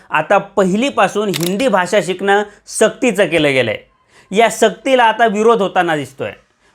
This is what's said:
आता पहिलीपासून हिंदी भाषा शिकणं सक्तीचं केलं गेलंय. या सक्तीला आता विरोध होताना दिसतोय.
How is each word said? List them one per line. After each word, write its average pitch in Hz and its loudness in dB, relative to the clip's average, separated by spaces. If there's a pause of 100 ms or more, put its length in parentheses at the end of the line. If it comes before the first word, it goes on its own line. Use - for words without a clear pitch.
(100)
आता 156 0
पहिलीपासून 208 0
हिंदी 180 -2
भाषा 190 0
शिकणं 196 0 (240)
सक्तीचं 214 0
केलं 151 0
गेलंय. 127 0 (520)
या 208 2
सक्तीला 247 0
आता 226 2
विरोध 220 2
होताना 175 -2
दिसतोय. 127 -10 (440)